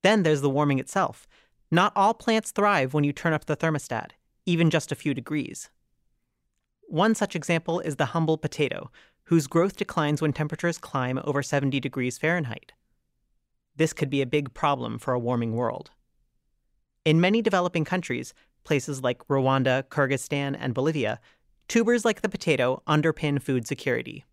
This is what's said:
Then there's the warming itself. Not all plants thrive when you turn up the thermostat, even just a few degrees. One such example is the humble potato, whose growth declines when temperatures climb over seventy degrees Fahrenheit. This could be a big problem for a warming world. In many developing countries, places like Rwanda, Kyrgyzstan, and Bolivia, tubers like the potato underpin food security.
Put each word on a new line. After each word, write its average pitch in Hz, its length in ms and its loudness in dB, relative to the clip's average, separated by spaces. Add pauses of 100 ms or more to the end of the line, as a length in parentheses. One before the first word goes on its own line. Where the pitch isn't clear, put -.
Then 202 220 4
there's 156 180 2
the 143 80 2
warming 143 300 2
itself. - 480 -4 (420)
Not 180 260 2
all 202 200 4
plants 220 340 -2
thrive 190 420 2
when 147 120 2
you 143 100 0
turn 165 180 -2
up 151 140 -2
the 151 100 -2
thermostat, 147 540 -4 (380)
even 170 240 4
just 160 200 0
a 135 40 -2
few 143 180 -2
degrees. - 560 -8 (1200)
One 208 260 2
such - 220 -2
example 165 440 -2
is 143 180 -6
the 147 80 2
humble 160 340 0
potato, - 500 -4 (360)
whose 165 200 4
growth 175 300 2
declines 151 440 -2
when 151 140 0
temperatures 160 460 -4
climb 127 460 -4
over 143 180 -2
seventy 139 360 0
degrees 123 380 -4
Fahrenheit. 156 560 -2 (1000)
This 156 180 0
could 139 160 -4
be 139 140 0
a - 20 0
big 143 260 -2
problem 123 460 -2
for 127 160 -2
a 123 60 0
warming 117 360 -2
world. 117 360 -4 (1120)
In 160 160 6
many 208 220 4
developing 180 420 0
countries, 127 480 -6 (300)
places 135 400 -2
like 123 240 -2
Rwanda, 131 560 2
Kyrgyzstan, 139 760 -2
and 131 140 -4
Bolivia, 131 460 0 (480)
tubers 233 360 2
like 220 180 0
the 208 80 0
potato 131 580 0
underpin 151 520 2
food 127 280 -2
security. - 640 -6